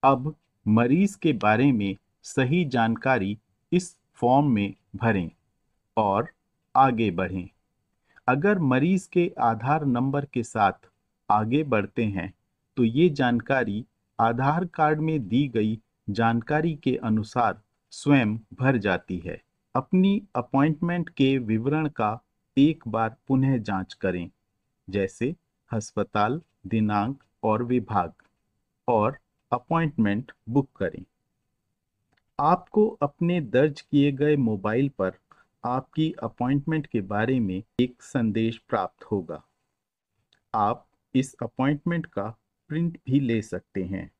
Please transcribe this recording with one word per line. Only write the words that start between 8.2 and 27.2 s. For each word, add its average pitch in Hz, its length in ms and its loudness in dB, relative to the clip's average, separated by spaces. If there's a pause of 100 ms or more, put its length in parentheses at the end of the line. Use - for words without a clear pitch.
अगर 175 320 2
मरीज 156 480 2
के 175 320 0
आधार 123 460 0
नंबर 135 400 0
के 120 180 -6
साथ 104 440 0 (420)
आगे 110 340 2
बढ़ते 113 420 0
हैं 98 280 -4 (440)
तो 127 60 4
ये 135 260 4
जानकारी 120 760 -2 (340)
आधार 131 460 0
कार्ड 156 360 0
में 156 260 -2
दी 127 200 2
गई 113 300 -2 (320)
जानकारी 117 680 0
के 131 220 -2
अनुसार 110 640 -2 (320)
स्वयं 127 420 2 (180)
भर 127 240 0
जाती 95 420 -2
है। 85 220 -12 (340)
अपनी 190 460 2 (140)
अपॉइंटमेंट 160 720 -2
के 135 280 2
विवरण 127 520 -2
का 110 300 -2 (380)
एक 151 300 2
बार 113 280 -2 (120)
पुनः 131 300 2
जांच 98 360 -6
करें, 90 360 -4 (580)
जैसे 101 480 -4 (360)
अस्पताल, 107 680 -4 (260)
दिनांक 107 560 -2 (200)